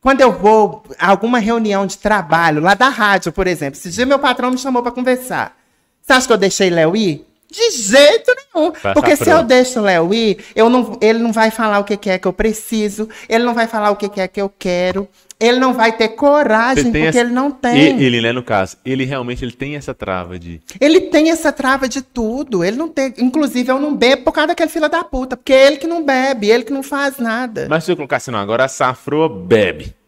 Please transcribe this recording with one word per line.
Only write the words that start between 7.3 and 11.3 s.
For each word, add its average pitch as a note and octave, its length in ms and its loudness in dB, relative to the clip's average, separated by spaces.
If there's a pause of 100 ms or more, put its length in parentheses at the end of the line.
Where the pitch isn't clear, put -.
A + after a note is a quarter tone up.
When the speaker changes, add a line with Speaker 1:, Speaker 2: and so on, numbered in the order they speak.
Speaker 1:
De A4+ 220 0
jeito C#4+ 600 4 (220)
nenhum. D#4+ 180 0
Speaker 2:
Pra G3 200 -4
Speaker 1:
Porque - 220 4
se - 100 -2
eu D#4+ 140 4
Speaker 2:
Safra. E4 60 2
Speaker 1:
deixo B3+ 340 2
o G#3+ 40 -2
Léo F3+ 300 2
ir, A3 260 0 (160)
eu A3 140 4
não, A#3+ 320 0
ele A3+ 200 2
não A#3 120 -2